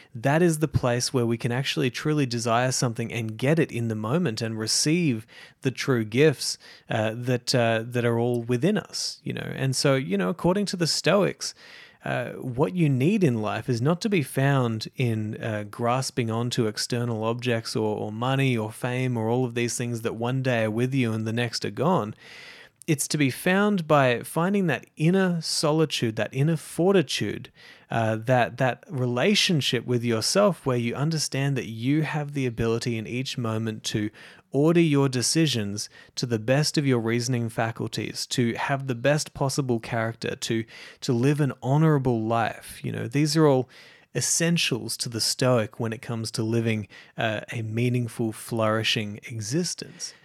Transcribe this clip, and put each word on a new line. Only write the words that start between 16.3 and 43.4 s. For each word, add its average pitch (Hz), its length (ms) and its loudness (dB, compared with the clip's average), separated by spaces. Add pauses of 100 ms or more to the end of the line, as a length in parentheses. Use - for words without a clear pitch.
external 117 560 -2
objects 117 520 -2
or, 107 220 0
or 107 140 -6
money 127 460 2
or 110 140 -2
fame 127 440 -2
or 110 140 0
all 127 160 2
of 117 100 -4
these 120 220 0
things 120 240 -4
that 113 140 -4
one 123 280 -2
day 117 220 2
are 110 60 0
with 127 220 0
you 120 200 2
and 110 120 -2
the 110 80 -2
next 120 300 -2
are 104 80 -4
gone. 120 420 0 (760)
It's 151 200 0
to - 100 -2
be 143 120 4
found 190 580 0
by 131 360 4
finding 185 440 0
that 135 180 -2 (120)
inner 175 440 2
solitude, 147 760 0
that - 160 -4
inner 147 240 2
fortitude, 160 920 0 (400)
uh, 110 280 0
that, 117 400 2
that 123 320 0
relationship 131 960 2
with 123 180 0
yourself 120 640 2
where 127 100 2
you 120 200 0
understand 139 600 0
that 98 120 -4
you 123 340 0
have 147 320 -4
the 139 120 -2
ability 113 520 -2
in 110 100 -6
each 127 300 -6
moment 113 480 -4
to 104 240 -2 (440)
order 160 260 4
your 143 300 4
decisions 120 800 0 (260)
to - 100 -4
the 117 140 0
best 135 380 2
of 147 80 2
your 127 140 4
reasoning 117 500 0
faculties, 113 800 -4
to 113 260 0
have 135 340 -4
the 127 80 -2
best 139 380 0
possible 131 460 -2
character, 113 560 -4
to, 113 280 -2 (380)
to - 100 0
live 139 300 4
an 135 100 2 (100)
honorable 135 600 4
life. 110 640 -2
You 123 80 -4
know, 110 160 -6
these 147 280 0
are 160 120 6